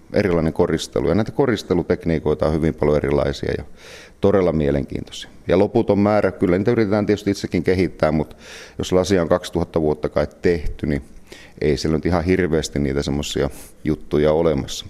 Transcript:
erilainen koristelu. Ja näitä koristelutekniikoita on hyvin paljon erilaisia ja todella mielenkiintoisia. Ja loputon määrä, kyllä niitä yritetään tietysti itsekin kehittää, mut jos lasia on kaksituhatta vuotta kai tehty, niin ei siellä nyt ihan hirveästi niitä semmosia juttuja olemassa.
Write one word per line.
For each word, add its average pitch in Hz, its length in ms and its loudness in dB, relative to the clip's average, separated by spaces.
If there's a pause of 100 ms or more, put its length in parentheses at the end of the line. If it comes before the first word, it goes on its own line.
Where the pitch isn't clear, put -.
(120)
erilainen 85 400 2
koristelu. 78 560 0
Ja 78 60 2
näitä 104 180 0
koristelutekniikoita 87 1120 0
on 78 80 2
hyvin 78 200 0
paljon 76 220 2
erilaisia 71 600 0
ja - 60 -10 (560)
todella 98 320 4
mielenkiintoisia. - 800 -2 (160)
Ja 87 120 4
loputon 101 400 2
määrä, 101 340 4
kyllä 92 260 2
niitä 101 120 0
yritetään 107 360 2
tietysti 101 240 0
itsekin 95 320 -2
kehittää, 85 500 0
mut 76 240 -2 (420)
jos - 140 -6
lasia 92 300 2
on 78 60 -2
kaksituhatta 85 520 -2
vuotta 76 280 -2
kai 76 180 0 (160)
tehty, 85 440 0
niin 73 160 -2 (580)
ei 73 160 2
siellä 78 200 -2
nyt 73 100 -4
ihan 85 180 0
hirveästi 85 540 0
niitä 71 240 0
semmosia 71 480 -2 (340)
juttuja 76 480 0
olemassa. 78 580 0